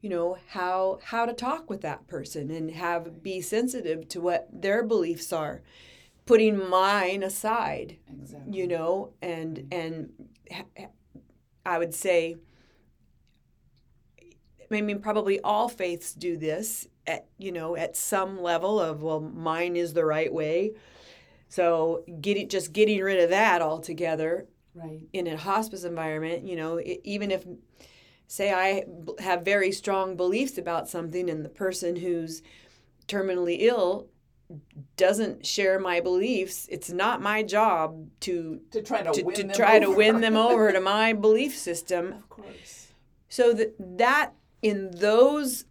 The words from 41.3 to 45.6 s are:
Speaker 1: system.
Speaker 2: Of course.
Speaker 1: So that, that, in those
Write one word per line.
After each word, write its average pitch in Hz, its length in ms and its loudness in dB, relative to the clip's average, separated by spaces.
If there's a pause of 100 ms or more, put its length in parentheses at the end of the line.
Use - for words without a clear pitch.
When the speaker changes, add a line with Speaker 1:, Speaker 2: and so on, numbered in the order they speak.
Speaker 1:
system. 175 560 -4
Speaker 2:
Of 214 160 -18
course. - 600 -20 (420)
Speaker 1:
So 240 240 6
that, 220 200 0 (240)
that, 269 360 4 (260)
in 196 300 0
those 240 800 4